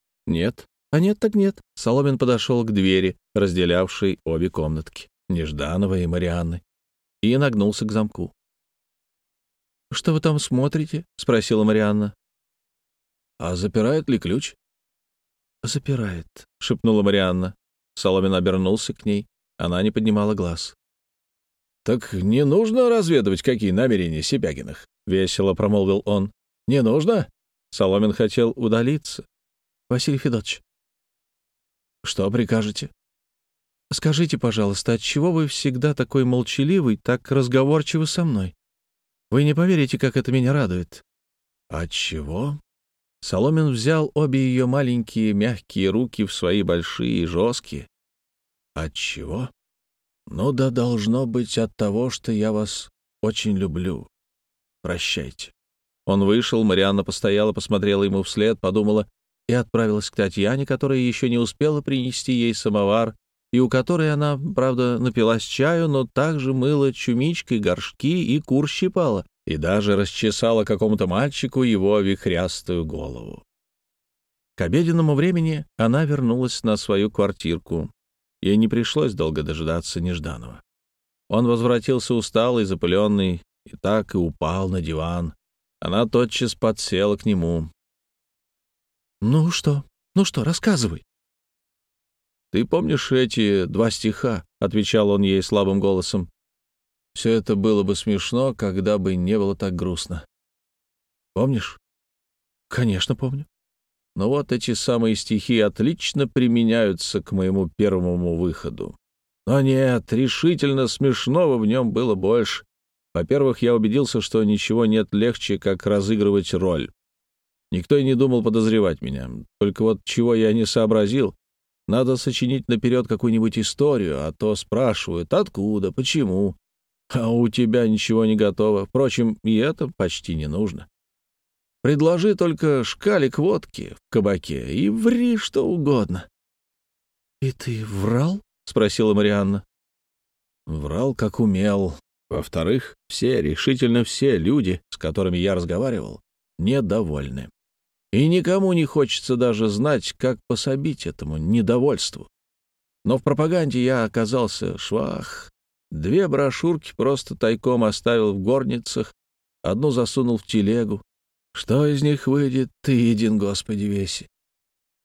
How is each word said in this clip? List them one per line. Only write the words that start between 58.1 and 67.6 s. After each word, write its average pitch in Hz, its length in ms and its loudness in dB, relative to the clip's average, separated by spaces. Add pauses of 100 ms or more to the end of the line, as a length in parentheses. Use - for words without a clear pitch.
вслед, 107 340 0
подумала, 104 500 0 (400)
и 117 40 2
отправилась 113 580 0
к - 60 -20
Татьяне, 107 500 0
которая 135 320 -2
ещё 123 300 0
не 120 100 0
успела 147 440 -2
принести 127 500 -4
ей 117 220 2
самовар, 107 600 0 (380)
и 120 60 4
у 127 100 4
которой 151 440 2
она, 147 260 0 (160)
правда, 123 440 0
напилась 113 440 2
чаю, 165 460 0
но 135 180 0
также 139 480 0
мыла 139 380 2
чумичкой 127 640 -2
горшки 135 680 -2